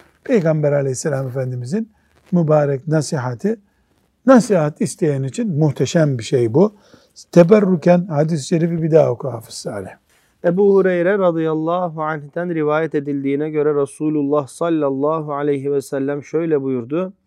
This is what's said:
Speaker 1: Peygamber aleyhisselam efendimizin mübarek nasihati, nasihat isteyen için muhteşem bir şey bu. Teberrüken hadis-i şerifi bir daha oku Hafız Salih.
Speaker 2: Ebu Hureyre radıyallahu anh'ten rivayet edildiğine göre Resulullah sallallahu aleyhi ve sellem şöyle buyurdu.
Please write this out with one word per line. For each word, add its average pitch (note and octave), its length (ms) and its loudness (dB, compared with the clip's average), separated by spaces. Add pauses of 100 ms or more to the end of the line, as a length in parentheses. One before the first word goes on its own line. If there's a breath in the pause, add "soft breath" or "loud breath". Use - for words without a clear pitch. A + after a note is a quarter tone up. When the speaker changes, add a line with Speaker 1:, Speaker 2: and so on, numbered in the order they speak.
(240 soft breath)
Speaker 1:
Peygamber D#3 480 0
aleyhisselam C3+ 560 -4
efendimizin B2+ 640 -6 (400)
mübarek D3+ 560 0
nasihati, D3 680 -2 (720)
nasihat G3 540 4
isteyen C#3+ 420 -2
için D#3 360 -4
muhteşem D3 600 2
bir A2 60 -8
şey A#2+ 300 0
bu. G3 200 4 (580 soft breath)
Teberrüken F3 760 4
hadis-i D#3 400 -2
şerifi E3+ 360 -2
bir D#3+ 80 -2
daha D3 200 6
oku A#2+ 180 -6
Hafız A#2+ 260 -12
Salih. G2 360 -10 (540)
Speaker 2:
Ebu G3 300 4
Hureyre F#3 440 2
radıyallahu D#3+ 840 -2
anh'ten D#3 520 -6
rivayet D#3 400 0
edildiğine C#3+ 560 -2
göre D3 320 0
Resulullah D3 640 -2
sallallahu D3+ 880 -2
aleyhi C#3+ 380 -2
ve C#3 100 0
sellem C#3 420 -6
şöyle D#3 380 -2
buyurdu. C3+ 500 -4 (140)